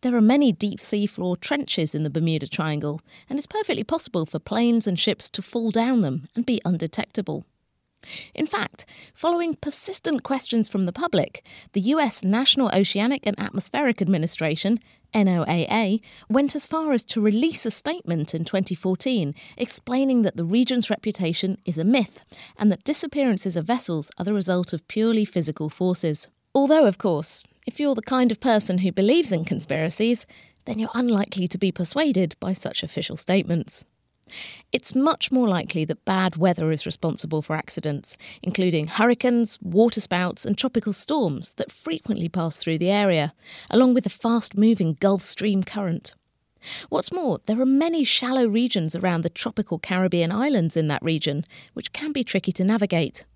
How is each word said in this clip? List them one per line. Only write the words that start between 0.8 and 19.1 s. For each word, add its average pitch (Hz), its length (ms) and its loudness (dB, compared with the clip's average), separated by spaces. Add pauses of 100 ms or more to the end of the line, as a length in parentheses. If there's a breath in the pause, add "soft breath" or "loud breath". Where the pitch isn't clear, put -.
floor 180 320 -2
trenches 185 560 -2
in 151 80 -2
the 156 80 -2
Bermuda 156 380 -2
Triangle, 151 520 -4 (300 loud breath)
and 269 80 -6
it's 294 100 -6
perfectly - 360 -4
possible 214 420 -2
for 160 140 -6
planes 233 480 2
and 185 100 0
ships - 320 -2
to - 140 -8
fall 226 260 -4
down 226 320 2
them 135 340 -2
and 247 120 -2
be 233 180 0
undetectable. 170 800 -4 (880 loud breath)
In 311 140 -2
fact, - 400 -6 (260 loud breath)
following 339 400 0
persistent 302 720 -2
questions 233 440 0
from 190 200 -2
the 175 40 -4
public, 247 540 -2 (280 loud breath)
the 202 80 0
U 269 180 2
S 269 240 2
National 226 500 2
Oceanic 208 540 0
and 202 120 -2
Atmospheric 233 640 -2
Administration, 165 760 0 (340 soft breath)
N 202 160 4
O 175 140 2
A 165 260 0
A, 214 320 2 (260 loud breath)
went 277 280 2
as 294 100 -2
far 311 280 -2
as 233 120 0
to - 160 -4
release 220 420 2
a 233 60 -2
statement 170 640 -2
in 165 100 -2
twenty 190 300 -2
fourteen 185 640 -2 (200 loud breath)